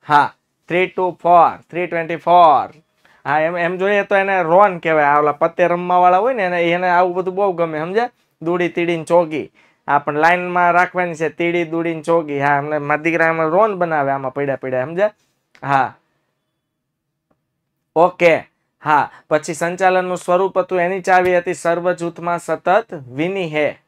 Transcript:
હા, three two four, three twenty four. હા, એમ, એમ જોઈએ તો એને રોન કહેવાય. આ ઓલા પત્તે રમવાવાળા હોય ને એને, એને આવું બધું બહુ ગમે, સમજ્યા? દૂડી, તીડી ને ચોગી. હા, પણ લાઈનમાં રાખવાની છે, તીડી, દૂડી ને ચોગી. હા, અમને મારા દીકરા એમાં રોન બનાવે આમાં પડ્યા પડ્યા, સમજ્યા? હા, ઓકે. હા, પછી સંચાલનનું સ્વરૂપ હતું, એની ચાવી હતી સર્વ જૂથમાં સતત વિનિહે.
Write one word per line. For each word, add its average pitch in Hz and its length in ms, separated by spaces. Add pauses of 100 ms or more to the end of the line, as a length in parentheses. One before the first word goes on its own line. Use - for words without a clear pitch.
હા, 147 240 (400)
three 180 120
two 180 240
four, 170 420 (220)
three 170 200
twenty 165 220
four. 156 600 (520)
હા, 147 140
એમ, 170 160
એમ 175 200
જોઈએ 202 260
તો 202 140
એને 196 260
રોન 180 360
કહેવાય. 156 260
આ 143 140
ઓલા 147 140
પત્તે 165 340
રમવાવાળા 180 520
હોય 247 160
ને 214 80
એને, 175 280
એને 180 180
આવું 175 260
બધું 180 200
બહુ 196 180
ગમે, 165 280
સમજ્યા? 202 300 (320)
દૂડી, 175 260
તીડી 170 280
ને 160 80
ચોગી. 156 480 (360)
હા, 143 100
પણ 147 160
લાઈનમાં 175 580
રાખવાની 180 420
છે, 156 140
તીડી, 170 360
દૂડી 165 300
ને 156 80
ચોગી. 151 380
હા, 143 180
અમને 151 200
મારા 147 240
દીકરા 165 240
એમાં 160 200
રોન 202 280
બનાવે 160 360
આમાં 135 240
પડ્યા 139 220
પડ્યા, 131 280
સમજ્યા? 185 300 (480)
હા, 135 320 (2000)
ઓકે. 170 540 (340)
હા, 147 260 (200)
પછી 156 240
સંચાલનનું 180 640
સ્વરૂપ 180 420
હતું, 180 220
એની 185 200
ચાવી 180 380
હતી 175 160
સર્વ 170 380
જૂથમાં 170 460
સતત 180 480 (220)
વિનિહે. 151 800